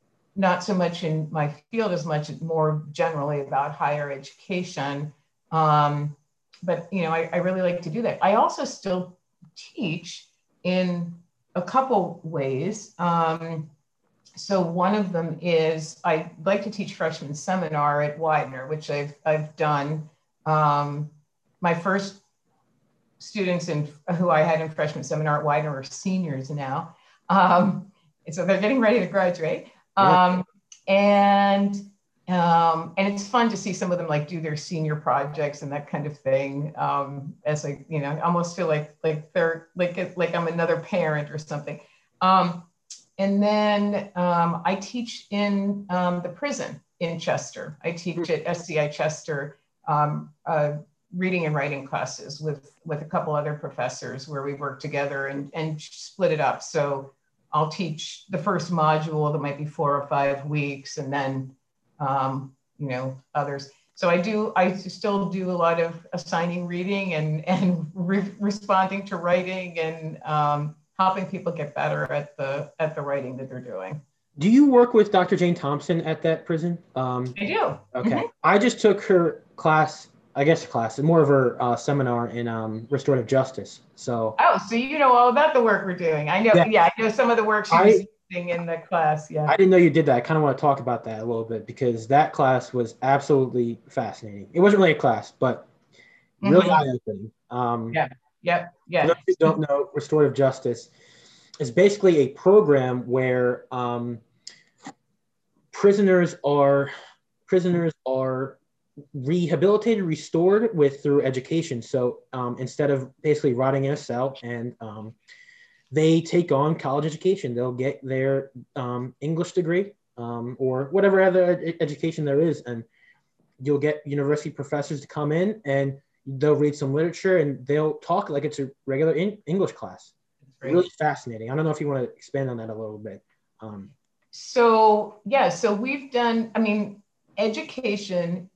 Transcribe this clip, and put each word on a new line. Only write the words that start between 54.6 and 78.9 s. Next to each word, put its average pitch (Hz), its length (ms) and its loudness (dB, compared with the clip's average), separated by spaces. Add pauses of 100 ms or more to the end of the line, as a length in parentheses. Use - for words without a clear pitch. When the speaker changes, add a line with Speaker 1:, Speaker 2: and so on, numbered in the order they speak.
Speaker 1:
together 139 480 -6
and, 139 260 -10
and 156 280 -6
split - 500 -4
it 151 80 0
up. 131 240 -2
So 143 480 -4 (400)
I'll 156 180 0
teach - 600 -8
the 185 80 -4
first 180 340 -4
module 156 600 0
that 156 60 -2
might 139 180 -6
be 151 80 -8
four 147 360 -2
or 143 60 -10
five 139 380 -2
weeks, 143 520 -6
and 135 140 -8
then, 135 420 -4 (460)
um, 135 560 -4 (240)
you 143 80 -6
know, 131 320 -6 (160)
others. 139 340 -6 (240)
So 180 160 -2
I 175 120 2
do, 214 340 -2
I 185 180 2
still 196 560 -4
do 185 220 -4
a 175 140 -2
lot 170 160 2
of 170 320 -6
assigning 175 520 -4
reading 180 500 -4
and, 156 320 -4
and 180 460 0
re-, 190 460 -2
responding 196 680 -2
to 185 100 -8
writing 180 640 -2
and, 160 440 -6
um, 151 520 -2 (220)
helping 190 280 0
people 175 260 -6
get 147 240 -8
better 147 380 -2
at 147 240 -6
the, 143 420 -6
at 156 160 -2
the 151 60 -6
writing 139 340 -6
that 131 140 -12
they're 127 100 -12
doing. 110 400 -10 (380)
Speaker 2:
Do 160 120 2
you 277 180 8
work 240 260 6
with 208 180 6
Doctor 180 240 4
Jane 170 200 2
Thompson 147 460 -2
at 160 200 -4
that 160 240 0
prison? 170 320 -2 (180)
Um, 127 440 -4
Speaker 1:
I 208 60 -4
do. 370 340 -2 (160)
Speaker 2:
okay. - 160 -2
Speaker 1:
Mm-hmm. 370 140 0 (180)
Speaker 2:
I 185 160 6
just 233 200 2
took 202 260 4